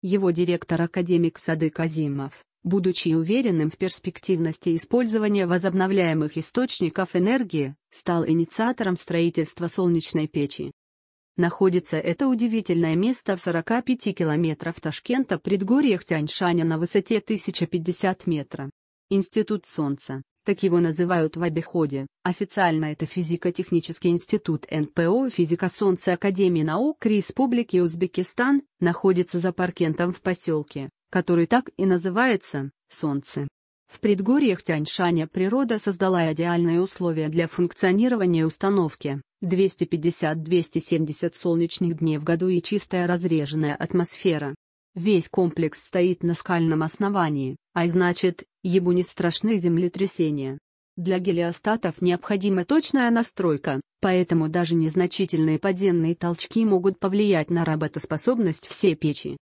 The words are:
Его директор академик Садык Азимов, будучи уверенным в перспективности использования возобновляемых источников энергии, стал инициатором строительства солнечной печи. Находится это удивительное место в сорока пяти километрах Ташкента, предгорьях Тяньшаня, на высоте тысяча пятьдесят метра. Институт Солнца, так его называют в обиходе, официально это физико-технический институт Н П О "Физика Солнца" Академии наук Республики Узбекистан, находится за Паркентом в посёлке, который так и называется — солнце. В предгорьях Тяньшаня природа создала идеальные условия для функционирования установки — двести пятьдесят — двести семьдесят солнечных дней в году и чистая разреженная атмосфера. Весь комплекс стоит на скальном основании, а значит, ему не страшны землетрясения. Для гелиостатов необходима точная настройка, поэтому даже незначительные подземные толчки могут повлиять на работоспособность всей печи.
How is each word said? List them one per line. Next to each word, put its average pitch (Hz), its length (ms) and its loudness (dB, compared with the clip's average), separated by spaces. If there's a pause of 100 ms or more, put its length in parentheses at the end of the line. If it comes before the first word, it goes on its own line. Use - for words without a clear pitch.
Его 190 280 2
директор 175 520 0
академик 170 560 0
Садык 160 420 -2
Азимов, 147 640 -4 (180)
будучи 180 480 0
уверенным 165 600 2
в - 60 -18
перспективности 175 960 -2
использования 214 720 0
возобновляемых 180 920 0
источников 185 760 -4
энергии, 180 600 0 (160)
стал 170 360 -2
инициатором 185 720 0
строительства 170 720 -2
солнечной 165 600 0
печи. 143 440 -4 (640)
Находится 175 640 2
это 170 280 0
удивительное 214 720 2
место 208 400 0
в 175 40 -8
сорока 180 420 -2
пяти 240 320 -2
километрах 160 680 -2
Ташкента, 185 580 -2
предгорьях 202 680 2
Тяньшаня, 170 580 0
на 160 140 2
высоте 196 420 0
тысяча 190 460 -4
пятьдесят 180 600 -4
метра. 143 440 -4 (400)
Институт 196 560 0
Солнца, 139 560 -6 (220)
так 196 180 -2
его 175 180 4
называют 170 560 0
в 165 60 -4
обиходе, 156 640 -2 (160)
официально 175 640 0
это 151 180 -6
физико-технический 170 1040 -2
институт 170 640 -2
Н 151 160 -2
П 165 220 -2
О 247 200 2
"Физика 175 400 0
Солнца" 185 460 0
Академии 180 480 2
наук 190 420 -2
Республики 233 720 0
Узбекистан, 185 840 0 (180)
находится 175 580 2
за 175 140 0
Паркентом 175 600 -2
в - 80 -10
посёлке, 151 680 -4 (200)
который 175 360 2
так 247 300 0
и 190 100 0
называется — 180 840 0 (160)
солнце. 143 580 -6 (400)
В - 140 -20
предгорьях 208 640 2
Тяньшаня 160 640 -2
природа 226 500 0
создала 185 540 0
идеальные 170 480 2
условия 170 480 -2
для 165 180 0
функционирования 185 1000 2
установки — 160 760 -2 (180)
двести 185 440 0
пятьдесят — 160 580 -2
двести 165 380 0
семьдесят 160 560 -2
солнечных 170 640 0
дней 156 200 0
в 147 60 -8
году 170 240 0
и 180 120 2
чистая 185 460 -2
разреженная 156 720 0
атмосфера. 156 800 -2 (400)
Весь 180 320 2
комплекс 170 560 0
стоит 180 400 0
на 170 100 2
скальном 165 480 0
основании, 160 760 -2 (180)
а 170 120 2
значит, 175 580 2 (200)
ему 180 260 2
не 180 140 2
страшны 196 540 -2
землетрясения. 170 1000 -2 (380)
Для 185 240 -2
гелиостатов 175 800 -2
необходима 180 640 0
точная 277 460 2
настройка, 170 720 0 (200)
поэтому 175 480 2
даже 165 260 0
незначительные 160 840 2
подземные 180 560 2
толчки 175 480 -2
могут 190 340 2
повлиять 196 520 2
на 170 140 2
работоспособность 160 1040 -2
всей 175 300 0
печи. 143 400 -4 (120)